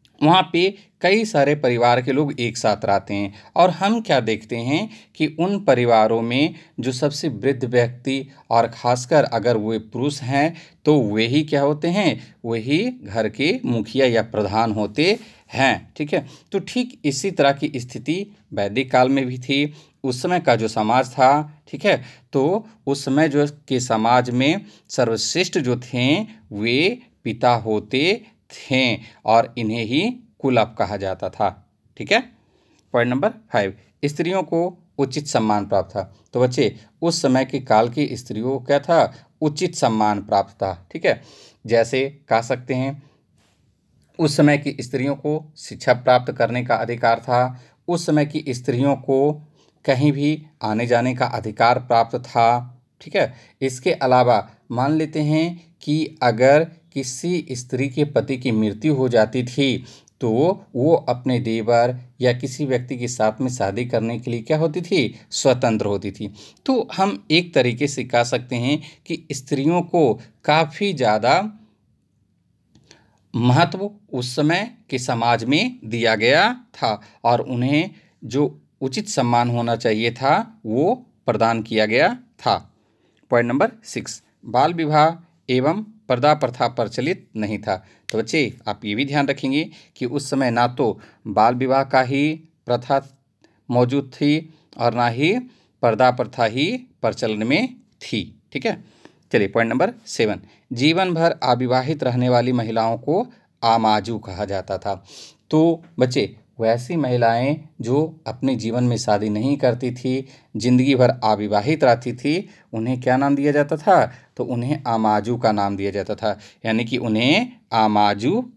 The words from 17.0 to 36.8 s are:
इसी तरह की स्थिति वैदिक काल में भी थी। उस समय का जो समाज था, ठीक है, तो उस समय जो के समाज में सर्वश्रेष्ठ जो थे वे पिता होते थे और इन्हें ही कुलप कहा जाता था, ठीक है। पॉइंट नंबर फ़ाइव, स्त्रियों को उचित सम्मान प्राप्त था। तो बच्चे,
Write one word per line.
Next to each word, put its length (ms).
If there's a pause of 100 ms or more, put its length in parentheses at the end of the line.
इसी 260
तरह 220
की 240
स्थिति 480 (280)
वैदिक 380
काल 180
में 160
भी 140
थी। 340 (300)
उस 180
समय 180
का 160
जो 120
समाज 420
था, 580
ठीक 180
है, 160 (320)
तो 320 (220)
उस 180
समय 240
जो 180 (200)
के 140
समाज 500
में 340 (240)
सर्वश्रेष्ठ 720
जो 240
थे 380 (320)
वे 480 (220)
पिता 340
होते 640 (300)
थे 460 (280)
और 320
इन्हें 280
ही 160 (380)
कुलप 400
कहा 180
जाता 320
था, 180 (500)
ठीक 140
है। 80 (720)
पॉइंट 160
नंबर 200 (220)
फ़ाइव, 220 (300)
स्त्रियों 400
को 340 (200)
उचित 300
सम्मान 380
प्राप्त 240
था। 140 (300)
तो 80
बच्चे, 340 (260)